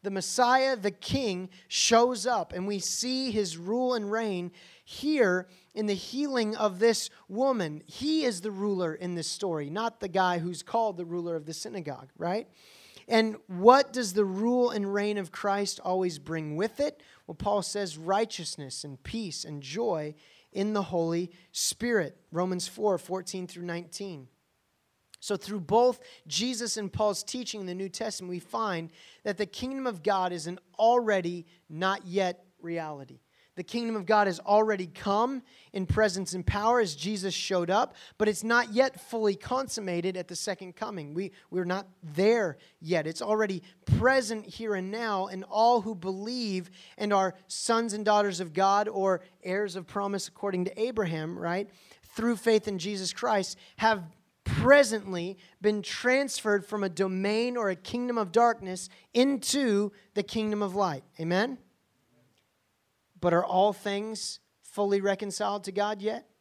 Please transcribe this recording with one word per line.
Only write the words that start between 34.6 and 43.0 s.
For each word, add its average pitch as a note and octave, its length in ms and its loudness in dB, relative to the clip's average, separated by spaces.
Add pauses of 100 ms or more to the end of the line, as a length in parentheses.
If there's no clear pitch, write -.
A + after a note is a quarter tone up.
come A3 560 0 (320)
in F#3+ 100 -2
presence F#3+ 480 0
and F3+ 140 -6
power A3+ 340 4
as F3+ 140 0
Jesus F#3 400 -4
showed F3 340 0
up, G3 260 2 (220)
but G#3+ 120 2
it's G#3+ 140 -2
not A#3 300 2
yet B3+ 260 4
fully G#3+ 360 0
consummated F#3+ 840 -4
at F3+ 120 -8
the F3 80 -10
second F#3 400 -8
coming. F#3 360 -8
We, F3+ 200 -6 (180)
we're F3+ 140 -2
not F#3 220 -2 (160)
there F3+ 540 2 (240)
yet. D#3+ 260 0